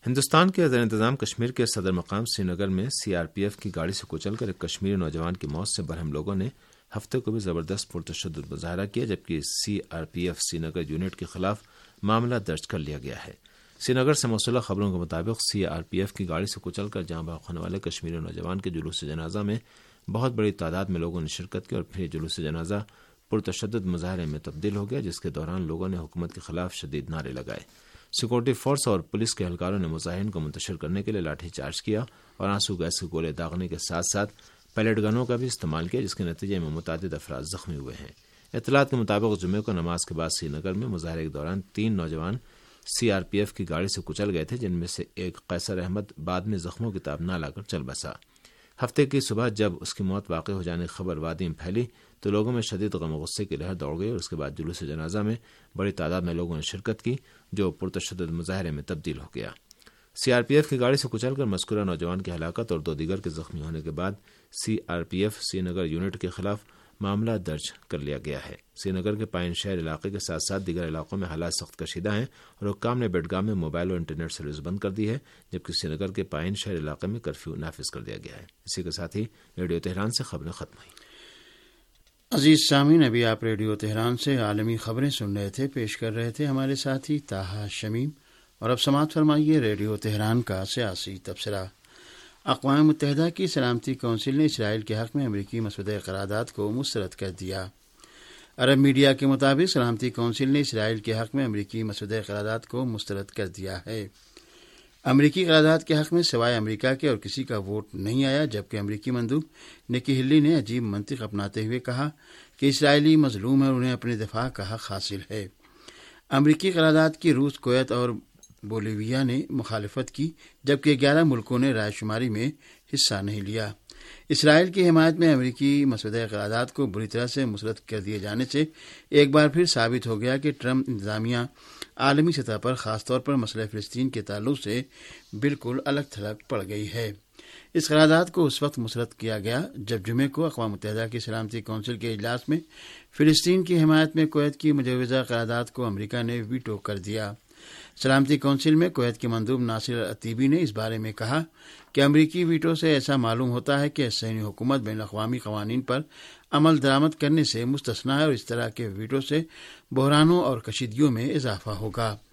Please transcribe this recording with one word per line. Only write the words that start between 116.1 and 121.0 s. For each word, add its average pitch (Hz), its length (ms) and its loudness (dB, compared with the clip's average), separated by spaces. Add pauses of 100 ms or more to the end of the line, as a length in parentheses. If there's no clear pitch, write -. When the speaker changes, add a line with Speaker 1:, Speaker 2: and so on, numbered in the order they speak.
Speaker 2:
امریکی 151 420 6
قرارداد 160 380 6 (100)
کی 160 140 4
روس، 135 260 2
کویت 131 320 2
اور 123 180 2 (540)
بولیویا 110 600 -2
نے 127 260 2
مخالفت 113 640 -4
کی، 156 200 -2 (320)
جبکہ 143 380 4